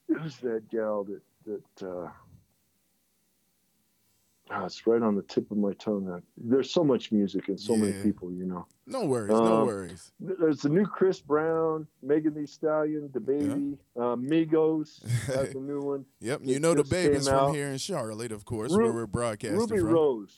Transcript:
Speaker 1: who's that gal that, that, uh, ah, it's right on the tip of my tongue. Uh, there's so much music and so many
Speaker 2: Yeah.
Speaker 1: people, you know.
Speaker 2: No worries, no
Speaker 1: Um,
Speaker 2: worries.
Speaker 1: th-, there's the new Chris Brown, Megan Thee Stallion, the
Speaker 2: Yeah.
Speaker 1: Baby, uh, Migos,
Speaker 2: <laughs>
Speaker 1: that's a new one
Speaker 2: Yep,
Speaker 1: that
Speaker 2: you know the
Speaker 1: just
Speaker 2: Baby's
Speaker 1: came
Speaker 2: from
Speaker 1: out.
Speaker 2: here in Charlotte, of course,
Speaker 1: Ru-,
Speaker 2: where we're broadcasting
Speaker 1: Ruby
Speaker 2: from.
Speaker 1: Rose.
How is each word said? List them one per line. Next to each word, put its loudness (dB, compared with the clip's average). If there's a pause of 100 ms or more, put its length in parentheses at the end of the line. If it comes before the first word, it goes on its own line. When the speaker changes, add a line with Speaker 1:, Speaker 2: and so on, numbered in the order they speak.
Speaker 1:
who's -2
that -4
gal -2
that, -10 (260)
that, -10
uh, -8 (2500)
ah, -4
it's -6
right 4
on 4
the -2
tip -4
of -2
my 0
tongue. -4
Uh, -8 (160)
there's 0
so 2
much 2
music 0
and -4
so 0
many 2
Speaker 2:
Yeah. -6
Speaker 1:
people, -2
you -8
know. -6 (200)
Speaker 2:
No -4
worries, 2
no 6
Speaker 1:
Um, 4
Speaker 2:
worries. -6 (120)
Speaker 1:
th-, -6
there's 2
the 2
new 4
Chris 0
Brown, 0 (160)
Megan 2
Thee -8
Stallion, -2
the -2
Speaker 2:
Yeah. 0
Speaker 1:
Baby, -4 (180)
uh, 0
Migos, 0 (160)
Speaker 2:
<laughs> -2
Speaker 1:
that's -2
a -6
new -6
one -4 (160)
Speaker 2:
Yep, -4
Speaker 1:
that -10
Speaker 2:
you 0
know 4
the 4
Speaker 1:
just 0
Speaker 2:
Baby's 2
Speaker 1:
came 4
Speaker 2:
from 4
Speaker 1:
out. 0
Speaker 2:
here -4
in -6
Charlotte, -6
of -10
course, -4
Speaker 1:
Ru-, 6
Speaker 2:
where 2
we're -4
broadcasting -2
Speaker 1:
Ruby 0
Speaker 2:
from. 2
Speaker 1:
Rose. 2